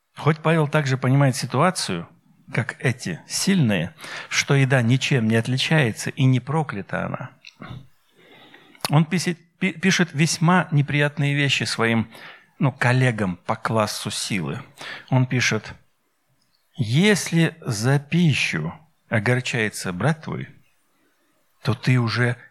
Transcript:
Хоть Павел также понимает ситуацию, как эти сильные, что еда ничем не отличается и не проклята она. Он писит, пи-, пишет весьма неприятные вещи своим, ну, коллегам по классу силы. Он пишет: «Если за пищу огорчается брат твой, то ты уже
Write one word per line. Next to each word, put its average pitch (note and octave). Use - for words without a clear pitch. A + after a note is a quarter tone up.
Хоть D3+
Павел D#3
также C#3
понимает C3+
ситуацию, B2
как -
эти G2+
сильные, A#2
что -
еда C3+
ничем A#2+
не A2
отличается B2+
и -
не B2+
проклята A#2
она. -
Он D#3
писит, F3+
пи-, F#3+
пишет F3+
весьма E3
неприятные C#3+
вещи C#3+
своим, A2+
ну, C3+
коллегам A#2+
по -
классу G#2+
силы. F2
Он B2+
пишет: A#2
«Если E3
за B2
пищу B2+
огорчается A2+
брат C#3+
твой, C2+
то A2+
ты B2+
уже A#2+